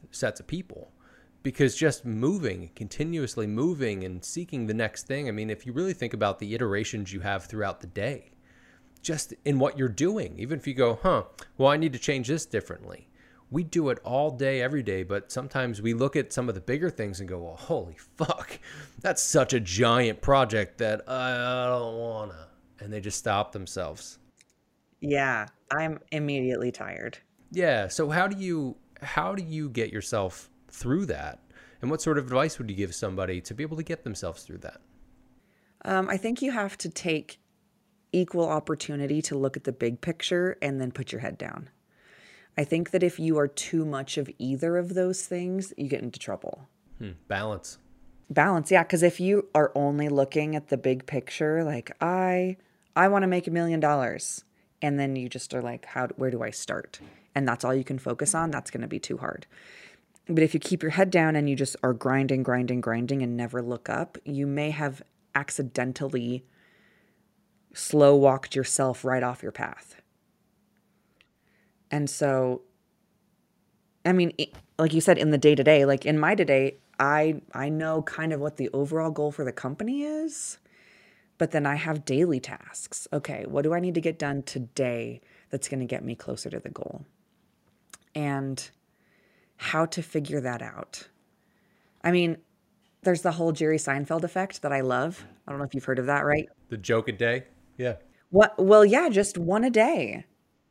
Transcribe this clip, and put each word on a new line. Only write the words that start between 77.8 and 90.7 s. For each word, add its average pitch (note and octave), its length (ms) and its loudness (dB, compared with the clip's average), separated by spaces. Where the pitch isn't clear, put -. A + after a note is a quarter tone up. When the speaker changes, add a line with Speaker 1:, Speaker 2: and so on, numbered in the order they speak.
Speaker 2:
kind D#3+ 280 -4
of D3 80 -2
what D3 180 -4
the C3+ 140 -2
overall D#3 380 0
goal D3 220 0
for D3 120 -6
the B2+ 80 -2
company A3 520 -4
is, D#4 560 -6
but D#3+ 100 2
then D3 160 2
I C#3+ 100 2
have D3+ 300 -4
daily C#3+ 340 2
tasks. - 720 -12
Okay, C#3+ 360 -6
what C#3+ 160 0
do D#3 100 2
I F3 60 2
need F3+ 160 -2
to E3 60 0
get E3 180 -2
done C#3 240 -2
today A#2+ 800 -4
that's - 180 -6
gonna C3 180 -4
get B2 180 -6
me B2 100 -6
closer - 380 -8
to - 80 -8
the - 100 -12
goal? - 380 -12
And C#3 560 -4
how D#3+ 280 0
to E3 160 -4
figure D3 400 -4
that B2 200 -4
out. - 480 -14